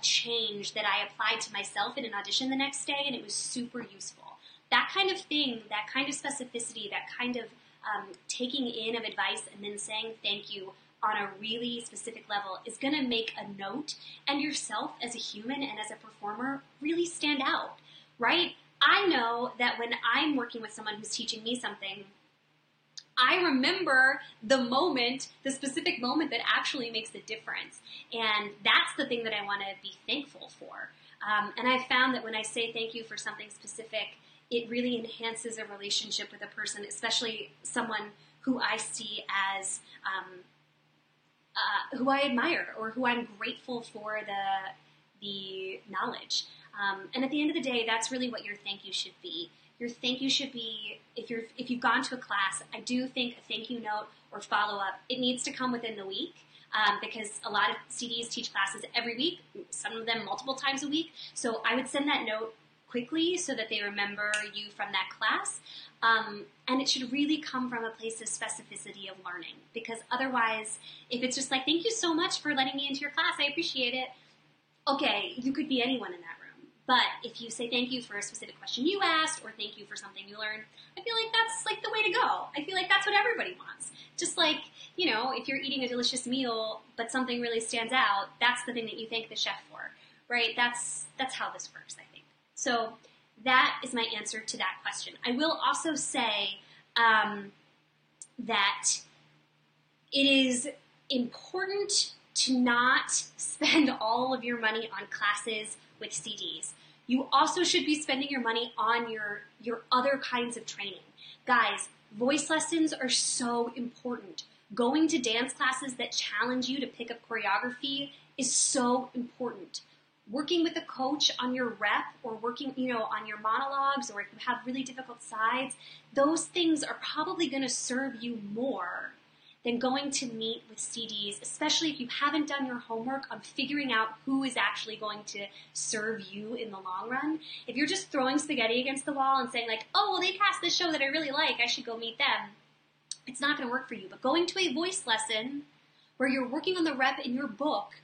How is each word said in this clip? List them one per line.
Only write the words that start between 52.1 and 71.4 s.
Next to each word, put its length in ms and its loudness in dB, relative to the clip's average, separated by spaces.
a 40 -8
class, 440 -2
I 60 -10
do 300 -2
think 300 -2
a 140 -12
thank 160 -6
you 120 -6
note 260 -4
or 100 -12
follow-up, 680 0
it 100 -2
needs 240 0
to 80 -2
come 220 -2
within 240 -4
the 100 -8
week, 300 -8
um, 280 4
because 440 -8
a 60 -6
lot 200 4
of 60 -2
C 180 -6
Ds 220 -6
teach 240 -6
classes 300 -2
every 220 -2
week, 240 -2
some 260 -8
of 100 -6
them 180 0
multiple 300 -4
times 300 0
a 40 -4
week. 240 0
So 340 -2
I 60 4
would 140 0
send 200 0
that 160 2
note 300 -4
quickly 480 0
so 160 -2
that 160 -2
they 140 -2
remember 500 -2
you 160 -10
from 220 -6
that 180 -2
class. 500 -2
Um, 440 2
and 120 4
it 80 0
should 220 0
really 280 2
come 300 -4
from 160 -4
a 60 -4
place 300 -8
of 80 -6
specificity 840 -8
of 140 -14
learning, 320 -10
because 240 -6
otherwise, 680 2
if 140 0
it's 100 0
just 160 -4